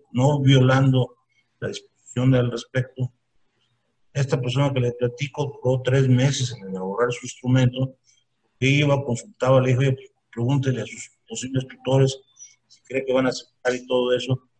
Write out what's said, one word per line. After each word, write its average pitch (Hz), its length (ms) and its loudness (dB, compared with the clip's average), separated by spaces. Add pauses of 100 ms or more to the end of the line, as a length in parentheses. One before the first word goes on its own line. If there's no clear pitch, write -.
(140)
no 139 260 2
violando 131 760 4 (440)
la 151 80 -6
disposición - 680 -2
al 123 160 2
respecto, 123 640 -6 (1000)
esta 135 280 -2
persona 127 320 0
que 127 60 -2
le 120 140 0
platico 135 680 -6
duró 127 200 0
tres 127 260 2
meses 127 440 2
en 95 160 -16
elaborar 95 420 -4
su 127 160 -10
instrumento, 127 680 0 (640)
que 131 80 0
iba, 143 380 2
consultaba, 127 560 0
le 127 60 0
dije, 127 120 2
"Oye, 135 140 2
pues, - 180 -10 (220)
pregúntele 127 480 -2
a - 40 -8
sus - 260 -18 (160)
posibles 131 400 -6
tutores 135 520 0 (480)
si - 140 -20
cree 131 240 -6
que 127 80 -2
van 131 140 2
a - 20 2
aceptar", - 460 -6
y 123 100 -10
todo 123 280 -2
eso. 123 280 -4 (180)